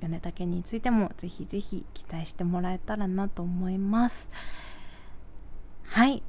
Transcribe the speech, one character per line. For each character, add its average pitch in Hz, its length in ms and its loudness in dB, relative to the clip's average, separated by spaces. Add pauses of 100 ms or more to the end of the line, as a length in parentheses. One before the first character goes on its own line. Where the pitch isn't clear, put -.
米 170 180 -2
竹 180 280 -2
に 175 160 0
つ - 120 -6
い 226 60 -2
て 247 100 4
も 214 260 6
ぜ 180 120 -6
ひ 185 180 -8
ぜ 202 140 -2
ひ 190 240 -2 (100)
期 - 120 -6
待 165 200 -4
し - 60 -8
て - 100 -2
も 180 180 2
ら 180 120 2
え 185 60 0
た - 180 -2
ら 202 100 2
な 190 220 2
と - 140 0
思 180 280 0
い 190 80 0
ま 214 300 4
す。 - 200 -4 (1600)
は 240 240 6
い。 285 200 2